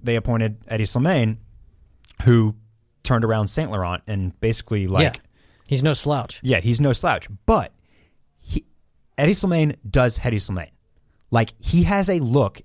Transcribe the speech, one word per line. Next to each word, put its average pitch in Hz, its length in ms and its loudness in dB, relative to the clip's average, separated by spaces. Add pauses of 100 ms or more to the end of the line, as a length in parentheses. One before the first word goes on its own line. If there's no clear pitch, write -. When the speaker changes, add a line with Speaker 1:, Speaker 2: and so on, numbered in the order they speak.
Speaker 1:
they 120 140 0
appointed 113 420 -2 (100)
Eddie 110 160 -2
Slimane, 127 540 0 (840)
who 113 320 4 (480)
turned 117 220 0
around 107 240 0
Saint 151 220 -4
Laurent 90 360 -4
and 95 340 -6
basically, 110 460 -2
like, 92 160 2 (140)
Speaker 2:
Yeah. - 40 -20 (480)
He's 135 160 0
no 156 80 2
slouch. 139 500 -4
Speaker 1:
Yeah, 127 160 2
he's 117 220 0
no 139 120 4
slouch. 123 360 -2 (180)
But 190 260 2 (680)
he, - 240 -6 (520)
Eddie 151 180 2
Slimane 160 420 0 (120)
does 123 360 2
Eddie 113 140 0
Slimane. 90 320 -8 (600)
Like, 113 300 0
he 170 240 2
has 196 260 0
a 180 80 0
look, 120 460 0